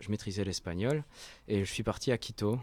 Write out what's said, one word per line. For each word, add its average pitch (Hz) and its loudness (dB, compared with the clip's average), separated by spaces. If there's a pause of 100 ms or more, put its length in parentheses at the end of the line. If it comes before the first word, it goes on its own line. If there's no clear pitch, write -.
je 101 -6
maîtrisais 104 0
l'espagnol. 98 0 (420)
Et 101 4
je 95 -4
suis - -2
parti - 0
à 120 4
Quito, 107 0